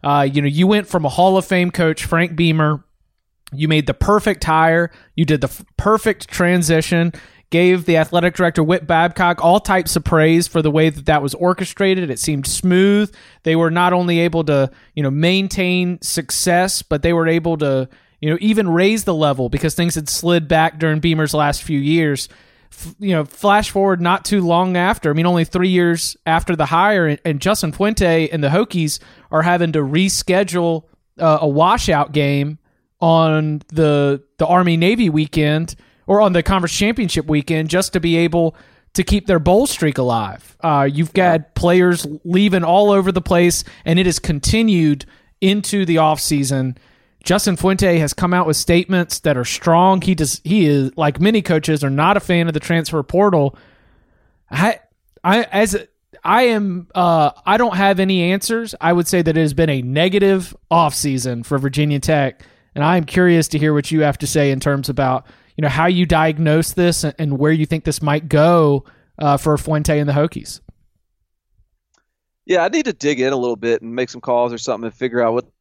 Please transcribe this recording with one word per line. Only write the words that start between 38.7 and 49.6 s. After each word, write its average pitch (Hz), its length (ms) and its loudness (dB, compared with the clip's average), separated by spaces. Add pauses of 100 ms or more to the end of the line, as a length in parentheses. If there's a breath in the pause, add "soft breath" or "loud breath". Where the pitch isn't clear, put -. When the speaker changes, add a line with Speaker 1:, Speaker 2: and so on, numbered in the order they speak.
Speaker 1:
to 190 80 -2
keep 202 240 0
their 175 140 2
bowl 190 260 2
streak 151 320 -2
alive. 113 640 -4
Uh, 143 300 0
you've 156 220 -2
got 175 280 2
Speaker 2:
Yeah. - 140 -14
Speaker 1:
players 175 520 2 (180)
leaving 185 400 2
all 202 260 4
over 196 220 2
the 180 80 0
place, 175 420 2 (220 loud breath)
and 165 140 2
it 185 80 2
has 170 120 -2
continued 165 880 0 (380 soft breath)
into 196 420 0
the 165 120 0
offseason. 139 840 0 (460 soft breath)
Justin 185 320 0
Fuente 190 420 0
has 147 160 -2
come 175 180 -2
out 180 140 0
with 156 100 0
statements 175 600 0
that 147 180 0
are 123 80 -4
strong. 180 560 2